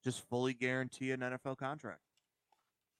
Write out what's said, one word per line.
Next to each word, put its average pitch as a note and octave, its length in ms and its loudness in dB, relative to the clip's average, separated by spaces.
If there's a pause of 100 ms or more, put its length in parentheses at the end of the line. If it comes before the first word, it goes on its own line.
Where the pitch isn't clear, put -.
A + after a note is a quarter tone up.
just B2+ 260 -2
fully B2+ 240 2
guarantee B2+ 580 0
an B2+ 120 0
N B2+ 100 0
F B2+ 120 -6
L C3+ 100 0
contract. C3 460 -6 (1000)